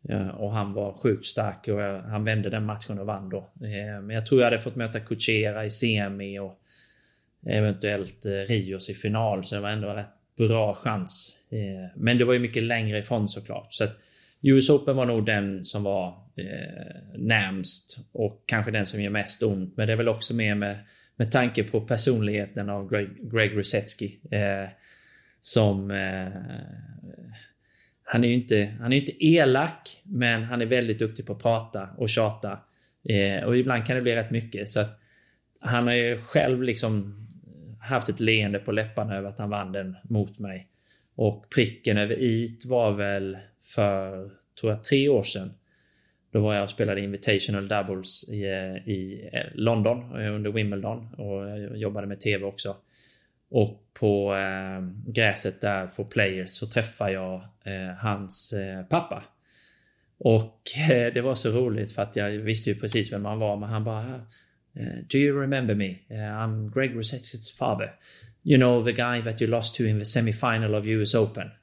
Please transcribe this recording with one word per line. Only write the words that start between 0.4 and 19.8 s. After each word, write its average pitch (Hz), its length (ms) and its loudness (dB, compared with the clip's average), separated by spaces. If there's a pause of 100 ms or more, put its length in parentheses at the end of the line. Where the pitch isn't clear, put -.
han 101 200 -2
var 101 260 -6
sjukt 110 280 0
stark 107 420 -4
och, 104 140 0
eh, 98 180 -4
han 107 240 -4
vände 107 260 0
den 110 140 -2
matchen 107 340 -6
och 98 80 -6
vann 98 220 -6
då. 95 100 -6
Eh, 104 640 -8
men 101 80 -10
jag 110 160 -2
tror 131 140 8
jag 120 60 8
hade 117 120 4
fått 117 180 -6
möta 113 240 -4
Kuchera 110 640 0
i 104 60 -4
semi 98 680 -2
och 95 200 -10 (880)
eventuellt, 104 800 0
eh, 101 40 -2
Rios 98 600 -2
i 95 40 -6
final, 107 500 0
så 104 100 -6
det 104 60 -2
var 101 100 -4
ändå 107 180 -2
rätt 104 180 -6 (300)
bra 110 380 4
chans. - 640 -4 (120)
Eh, 95 460 -6
men 120 220 4
det 123 60 6
var 123 80 6
ju 123 60 6
mycket 117 240 0
längre 113 360 0
ifrån 104 300 0
såklart. - 460 -10
Så 110 100 0
att 107 140 -6 (440)
U 135 160 10
S 131 120 6
Open 143 260 6
var 127 100 2
nog 113 200 2
den 98 380 0
som 104 180 -4
var, 98 260 0 (280)
eh, - 840 -12
närmst 98 800 -2 (140)
och 107 340 -4
kanske 113 240 0
den 104 160 -2
som 104 160 -6
gör 101 80 -4
mest 104 320 -2
ont. 98 340 -2
Men 110 100 0